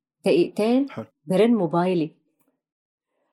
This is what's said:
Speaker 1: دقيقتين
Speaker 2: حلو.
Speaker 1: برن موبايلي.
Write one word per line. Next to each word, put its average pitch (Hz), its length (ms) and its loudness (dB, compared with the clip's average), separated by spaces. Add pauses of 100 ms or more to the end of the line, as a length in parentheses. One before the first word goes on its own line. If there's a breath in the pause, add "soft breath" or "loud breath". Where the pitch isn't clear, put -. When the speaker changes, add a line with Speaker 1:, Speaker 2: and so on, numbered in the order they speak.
(260)
Speaker 1:
دقيقتين 226 640 0
Speaker 2:
حلو. - 160 -14 (200)
Speaker 1:
برن 196 280 2
موبايلي. 170 580 -2 (1200)